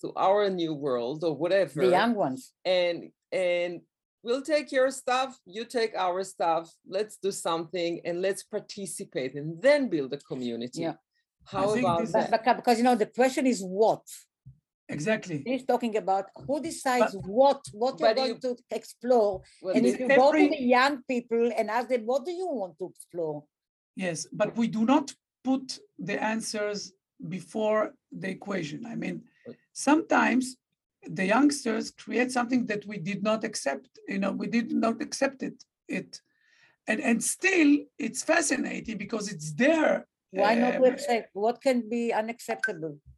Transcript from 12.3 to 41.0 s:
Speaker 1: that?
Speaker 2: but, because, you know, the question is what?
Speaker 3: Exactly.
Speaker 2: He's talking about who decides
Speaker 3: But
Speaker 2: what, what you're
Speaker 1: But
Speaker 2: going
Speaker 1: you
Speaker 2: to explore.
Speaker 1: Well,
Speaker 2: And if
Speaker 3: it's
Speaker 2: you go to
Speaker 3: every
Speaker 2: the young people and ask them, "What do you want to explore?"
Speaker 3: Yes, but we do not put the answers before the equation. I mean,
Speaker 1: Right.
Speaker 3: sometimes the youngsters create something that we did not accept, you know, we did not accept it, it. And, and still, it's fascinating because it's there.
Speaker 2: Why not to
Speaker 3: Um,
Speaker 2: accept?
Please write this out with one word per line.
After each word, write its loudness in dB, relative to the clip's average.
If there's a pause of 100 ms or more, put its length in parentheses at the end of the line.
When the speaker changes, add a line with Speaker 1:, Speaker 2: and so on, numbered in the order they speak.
Speaker 1:
that? 0
Speaker 2:
but, 4
because, 2
you 2
know, 6
the 0 (100)
question 2 (100)
is -6
what? 2 (840)
Speaker 3:
Exactly. -4
Speaker 2:
He's -4
talking 0
about 0 (200)
who -2
decides 0
Speaker 3:
But -10
Speaker 2:
what, 4 (120)
what -4
you're 4
Speaker 1:
But 4
Speaker 2:
going 0
Speaker 1:
you -16
Speaker 2:
to -4 (140)
explore. 2 (200)
Speaker 1:
Well, -2
Speaker 2:
And 4
if 4
Speaker 3:
it's -6
Speaker 2:
you -2
go 8
to 4
Speaker 3:
every 8
Speaker 2:
the -4 (160)
young 2
people 0
and -2
ask -2
them, 0
"What -2
do -6
you -6 (120)
want -8
to -8
explore?" -6 (580)
Speaker 3:
Yes, -4 (140)
but 0
we 2
do 0
not 4 (380)
put -2 (200)
the -4
answers -4 (440)
before -2 (160)
the -8
equation. -8
I -10
mean, -6 (300)
Speaker 1:
Right. -16 (160)
Speaker 3:
sometimes 2 (720)
the 0
youngsters 2
create -2
something 0
that -4
we -10 (120)
did -4
not 0
accept, -6 (240)
you -2
know, 0 (100)
we -4 (120)
did -2 (160)
not 0
accept -4
it, -8 (300)
it. -8 (640)
And, -2
and 2 (180)
still, 4 (280)
it's -8
fascinating -2
because -6
it's -10 (120)
there. 4 (240)
Speaker 2:
Why 2
not 2
to 6
Speaker 3:
Um, 6
Speaker 2:
accept? -2 (140)